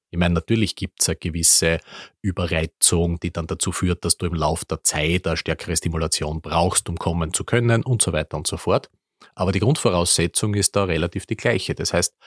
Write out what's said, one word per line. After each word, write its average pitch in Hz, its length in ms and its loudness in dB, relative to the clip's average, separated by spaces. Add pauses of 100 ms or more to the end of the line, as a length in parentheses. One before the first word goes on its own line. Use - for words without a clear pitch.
(120)
Ich 87 80 -8
meine, 87 160 4
natürlich 110 420 0
gibt's - 320 -2
eine - 80 -2
gewisse 82 600 2 (420)
Überreizung, 85 1000 0
die 87 140 -4
dann 82 140 -4
dazu 90 260 -4
führt, 90 320 0
dass 85 120 -2
du - 100 -4
im 85 80 -4
Lauf 80 280 0
der - 200 -8
Zeit 82 440 0
eine 80 80 -2
stärkere 80 400 -4
Stimulation 80 640 -2
brauchst, 85 480 0
um 80 100 -4
kommen 82 360 -2
zu - 100 -4
können 117 400 2
und 123 180 2
so - 120 0
weiter 78 240 -2
und 76 100 -6
so - 80 -6
fort. - 340 0 (460)
Aber 95 160 0
die 92 80 0
Grundvoraussetzung 98 960 2
ist 101 240 0
da 101 80 4
relativ 85 400 -2
die 107 100 -6
gleiche. 113 400 -2
Das - 180 -6
heißt, 87 220 0 (120)